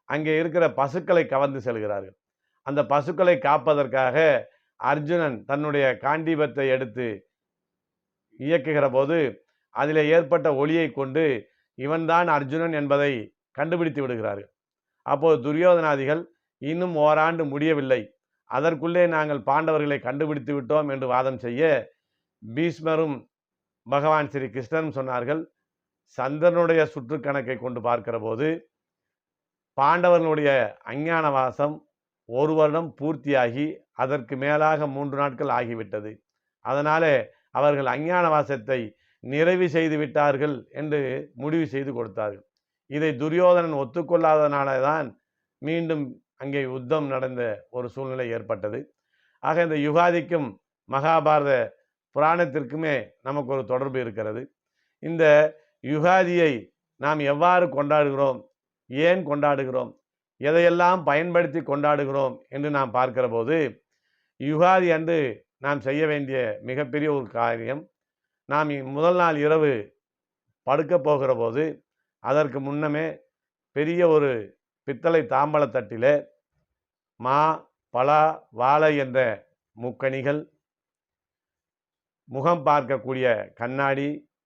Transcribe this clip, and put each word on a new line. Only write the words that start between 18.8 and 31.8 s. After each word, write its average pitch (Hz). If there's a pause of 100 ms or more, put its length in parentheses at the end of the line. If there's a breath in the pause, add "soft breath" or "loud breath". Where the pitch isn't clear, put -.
நாங்கள் 151
பாண்டவர்களை 147
கண்டுபிடித்து 143
விட்டோம்" 147
என்று 135
வாதம் 127
செய்ய, 127 (640)
பீஷ்மரும் 156 (540)
பகவான் 143
ஸ்ரீ 131
கிருஷ்ணரும் 135
சொன்னார்கள், 131 (800)
"சந்திரனுடைய 165
சுற்று 147
கணக்கை 131
கொண்டு 120
பார்க்கிற 117
போது, 127 (1080)
பாண்டவர்களுடைய 151
அஞ்ஞான 156
வாசம் 139 (360)